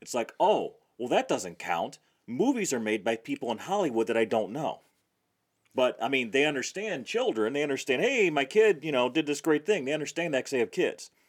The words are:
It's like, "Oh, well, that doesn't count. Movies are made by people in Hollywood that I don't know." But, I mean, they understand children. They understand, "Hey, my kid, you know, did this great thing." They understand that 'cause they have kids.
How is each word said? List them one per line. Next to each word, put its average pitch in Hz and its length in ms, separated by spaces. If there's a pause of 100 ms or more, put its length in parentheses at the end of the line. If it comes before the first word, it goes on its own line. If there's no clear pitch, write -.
It's - 140
like, 117 240
"Oh, 160 380 (220)
well, 123 100
that 247 200
doesn't 92 300
count. 87 400 (280)
Movies 190 460
are 123 80
made 107 240
by 113 120
people 120 340
in 110 80
Hollywood 151 500
that 113 80
I 113 100
don't 104 260
know." 143 280 (920)
But, 127 280
I 113 60
mean, 127 240
they 135 120
understand 151 600
children. 135 460
They 143 100
understand, 139 400
"Hey, 233 280
my 147 140
kid, 202 400
you 160 80
know, 123 160
did 147 180
this 143 140
great 151 240
thing." 196 200
They 135 80
understand 156 420
that 127 100
'cause - 60
they 135 80
have 113 140
kids. - 380 (180)